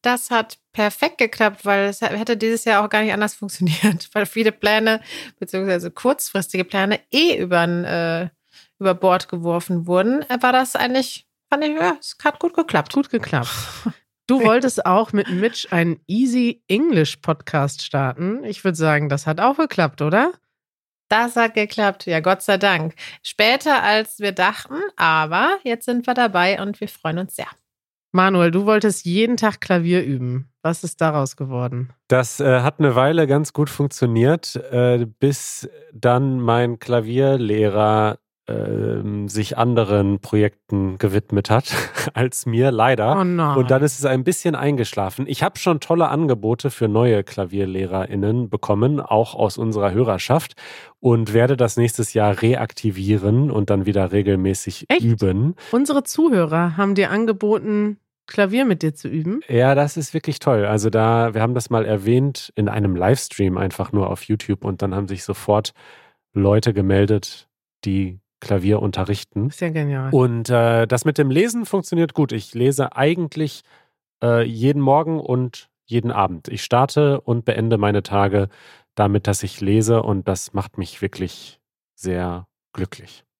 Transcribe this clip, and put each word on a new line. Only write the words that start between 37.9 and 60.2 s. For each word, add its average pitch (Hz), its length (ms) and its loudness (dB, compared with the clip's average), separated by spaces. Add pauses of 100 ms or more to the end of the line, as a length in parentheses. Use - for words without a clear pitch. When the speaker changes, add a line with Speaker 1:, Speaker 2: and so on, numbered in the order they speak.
Speaker 3:
ähm, 57 840 -4
sich 107 280 -4
anderen 104 600 2
Projekten 98 800 -2
gewidmet 101 520 0
hat 113 240 2 (200)
<laughs> - 200 -6
als 123 320 -2
mir, 123 260 2
leider. 120 480 2
Speaker 2:
Oh 190 40 2
nein. 165 340 2
Speaker 3:
Und 127 140 2
dann 131 120 4
ist 147 160 -2
es 139 60 -4
ein 131 200 2
bisschen 170 300 -2
eingeschlafen. 127 720 -2
Ich - 160 -4
hab 185 140 -4
schon 165 220 0
tolle 170 300 0
Angebote 123 600 -2
für 117 200 -2
neue 110 340 2
KlavierlehrerInnen 95 1300 -4
bekommen, 113 500 0
auch - 360 0
aus 107 220 -2
unserer 107 340 0
Hörerschaft, 113 640 0 (440)
und 117 340 2
werde 120 240 4
das 120 200 0
nächstes 120 360 0
Jahr 104 280 2
reaktivieren 107 1080 0
und 104 200 -2
dann 98 160 2
wieder 95 260 0
regelmäßig 95 800 0
Speaker 2:
Echt? 147 140 2
Speaker 3:
üben. 113 520 0 (160)
Speaker 2:
Unsere 277 320 0
Zuhörer 170 760 0
haben 196 180 0
dir 190 160 0
angeboten, 208 840 0 (280)
Klavier 208 380 0
mit 208 200 0
dir 156 120 0
zu - 140 -10
üben? 165 400 -4
Speaker 3:
Ja, 127 260 4
das 143 220 0
ist 156 160 -8
wirklich 156 260 -4